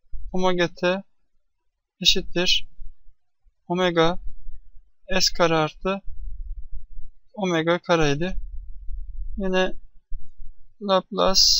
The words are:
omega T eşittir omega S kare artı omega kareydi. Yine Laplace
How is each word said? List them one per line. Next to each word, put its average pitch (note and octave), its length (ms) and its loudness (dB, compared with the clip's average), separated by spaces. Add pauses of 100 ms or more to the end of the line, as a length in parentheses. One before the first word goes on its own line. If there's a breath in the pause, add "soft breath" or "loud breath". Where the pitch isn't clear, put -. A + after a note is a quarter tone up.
(320)
omega F#3 360 4
T F3+ 360 -2 (1000)
eşittir - 680 2 (1000)
omega F3 520 2 (1000)
S - 180 2
kare E3 180 4
artı F#3+ 460 -2 (1300)
omega F3 460 0
kareydi. D#3+ 600 2 (960)
Yine F#3 360 2 (1080)
Laplace F#3 600 2 (180)